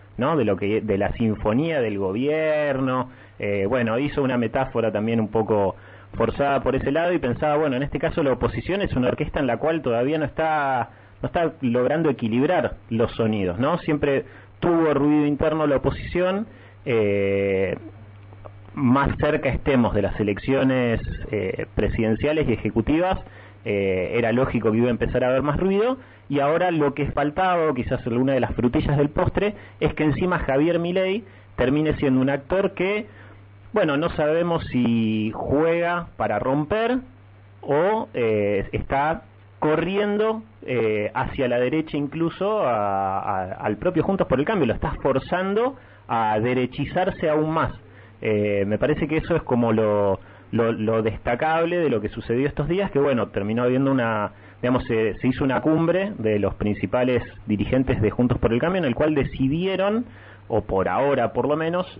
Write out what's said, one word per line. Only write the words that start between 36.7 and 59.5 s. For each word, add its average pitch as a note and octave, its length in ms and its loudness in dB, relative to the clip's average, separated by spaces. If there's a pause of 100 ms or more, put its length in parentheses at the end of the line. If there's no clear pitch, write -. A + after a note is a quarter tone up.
o, F#3 520 0
eh, G#2 580 0
está D3 520 -2 (360)
corriendo, G#3 840 0 (220)
eh, G#2+ 480 0
hacia B2+ 340 -2
la A#2+ 120 2
derecha D3+ 380 0
incluso E3 640 -2
a, A#2+ 580 0
a, F#2+ 340 -4
al G#2+ 240 -4
propio E3 260 0
Juntos G3 240 0
por C3 120 2
el D3 60 0
Cambio, F#3+ 220 2
lo A#2 60 2
está D3+ 180 -4 (100)
forzando F#3+ 760 0 (320)
a A2 320 0
derechizarse C3 880 -2
aún D#3 220 2
más. D3+ 200 0 (500)
Eh, G#2 440 2
me G#2 120 0
parece D3 300 0
que D#3 100 -2
eso D#3 180 0
es - 80 -2
como A#2+ 280 2
lo, G#2 480 2 (320)
lo, A2+ 200 2
lo A2 320 0
destacable D#3 760 0
de E3 120 2
lo A2+ 120 0
que G#2 80 -4
sucedió A#2+ 380 -2
estos C#3+ 200 -4
días, F#3+ 240 0
que C#3+ 80 0
bueno, C3 280 2
terminó G#2+ 360 -2
habiendo C3 280 2
una, A2+ 400 0 (300)
digamos, B2 240 0
se, A2 300 0
se - 120 -2
hizo C3 160 0
una B2+ 180 0
cumbre E3+ 560 2
de G#2+ 220 2
los G2 160 0
principales B2+ 640 0 (240)
dirigentes B2+ 560 0
de G#2+ 80 4
Juntos A#2+ 300 0
por A2+ 140 0
el A#2+ 60 2
Cambio, F3 200 0
en E3 60 0
el A#2+ 100 0
cual D3+ 180 2
decidieron, F3+ 920 0 (420)